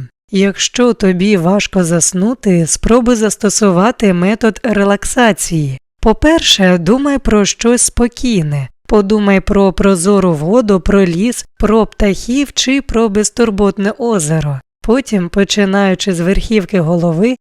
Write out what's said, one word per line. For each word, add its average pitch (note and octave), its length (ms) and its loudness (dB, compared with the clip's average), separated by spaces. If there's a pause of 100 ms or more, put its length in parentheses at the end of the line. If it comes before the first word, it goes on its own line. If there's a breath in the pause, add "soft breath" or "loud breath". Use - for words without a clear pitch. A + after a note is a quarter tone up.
(320)
Якщо G3+ 600 0
тобі F#3+ 440 0
важко F#3 460 0
заснути, F3 840 0
спробуй A#3+ 480 2
застосувати G3+ 1000 0
метод G3 500 -2
релаксації. G3+ 1160 -2 (220)
По-перше, A3 760 2
думай C4 400 0
про G#3 280 0
щось A#3 360 0
спокійне. E3+ 840 -2 (200)
Подумай G3+ 520 2
про G3 340 0
прозору F#3+ 600 2
воду, G3 460 0
про G3+ 260 2
ліс, F#3 400 -2 (140)
про G#3+ 260 2
птахів A#3 680 -2
чи C4+ 280 -2
про A3+ 280 -2
безтурботне G3+ 880 -2
озеро. D#3 600 -2 (220)
Потім, G#3+ 480 -2
починаючи G3 840 0
з E3+ 60 -4
верхівки F#3+ 600 0
голови, E3+ 600 0